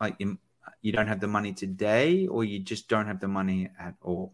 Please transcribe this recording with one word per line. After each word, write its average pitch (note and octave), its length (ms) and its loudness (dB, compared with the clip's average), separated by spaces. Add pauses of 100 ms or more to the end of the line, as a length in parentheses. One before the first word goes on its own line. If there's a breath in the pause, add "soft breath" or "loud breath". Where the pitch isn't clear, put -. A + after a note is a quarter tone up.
like, G#2+ 200 -2
im-, G2 180 -2 (420)
you G#2+ 120 -2
don't G#2+ 160 4
have G#2+ 120 0
the F#2 60 -2
money G#2 260 0
today, A2 760 2
or A#2 160 0
you G2+ 160 -2
just G#2 280 -8
don't G#2+ 180 2
have G2+ 140 -4
the G2 80 -4
money F#2+ 400 0 (100)
at F2 220 -10
all? F2+ 340 -4